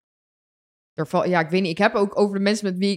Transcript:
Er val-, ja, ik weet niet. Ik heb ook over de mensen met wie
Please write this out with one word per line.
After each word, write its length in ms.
Er 140
val-, 200
ja, 120
ik 100
weet 120
niet. 100
Ik 60
heb 180
ook 240
over 180
de 60
mensen 220
met 120
wie 200